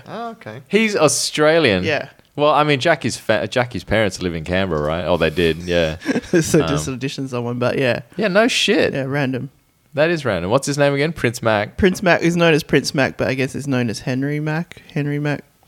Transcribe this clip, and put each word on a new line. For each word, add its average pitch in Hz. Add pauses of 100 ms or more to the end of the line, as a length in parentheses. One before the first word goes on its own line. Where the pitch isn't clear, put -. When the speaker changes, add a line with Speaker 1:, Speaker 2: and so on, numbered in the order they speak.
Speaker 1:
Oh, 226
okay. 110
Speaker 2:
He's 214
Australian? 151
Speaker 3:
Yeah. 143 (300)
Speaker 2:
Well, 147
I 147
mean, 147
Jackie's 151
fa-, 107
Jackie's 123
parents 101
live 87
in 80
Canberra, 87
right? 80
Oh, 87
they 82
did, 80
yeah. 85
Speaker 3:
<laughs> -
So 160
just -
Speaker 2:
Um, 131
Speaker 3:
audition 131
someone, 120
but 120
yeah. 123 (160)
Speaker 2:
Yeah, 214
no 190
shit. -
Speaker 3:
Yeah, 139
random. 131 (420)
Speaker 2:
That 151
is 160
random. 92
What's 135
his 143
name 143
again? 143
Prince -
Mac? 107
Speaker 3:
Prince 190
Mac 175
is 170
known 170
as 151
Prince -
Mac, 131
but 113
I 127
guess 131
he's 147
known 123
as 101
Henry 139
Mac. 156 (120)
Henry 143
Mac. 147 (220)